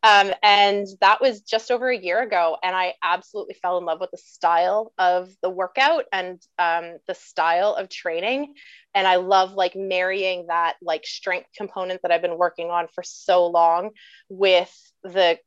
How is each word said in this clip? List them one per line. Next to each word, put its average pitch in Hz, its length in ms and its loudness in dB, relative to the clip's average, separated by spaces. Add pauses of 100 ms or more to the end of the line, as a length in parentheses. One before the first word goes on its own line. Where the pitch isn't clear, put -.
Um, 202 280 6 (100)
and 202 460 4 (120)
that 208 220 4
was 240 200 0
just - 280 -4
over 247 180 -2
a 254 80 0
year 185 280 -2
ago. 175 400 0
And 185 120 -2
I 185 280 -2
absolutely 185 580 -6
fell 180 160 -2
in 175 80 -4
love 165 140 -4
with 180 100 -8
the 175 80 -16
style 180 800 -2
of 180 320 0 (140)
the 185 80 -2
workout 262 600 0
and, 185 300 -8 (160)
um, 170 480 -2
the 185 80 -8
style 175 640 -2
of 190 120 -6
training. 240 680 -6 (400)
And 190 120 2
I 185 100 4
love, 190 360 2
like, 185 220 -2
marrying 185 720 -4
that, 170 340 -2
like, 160 240 -4
strength - 500 -8
component 185 460 -8
that 170 100 -2
I've 170 120 0
been 170 160 -4
working 175 320 -2
on 170 160 -2
for - 160 -12
so 180 420 0
long 175 460 2 (360)
with 185 480 2 (280)
the 180 440 0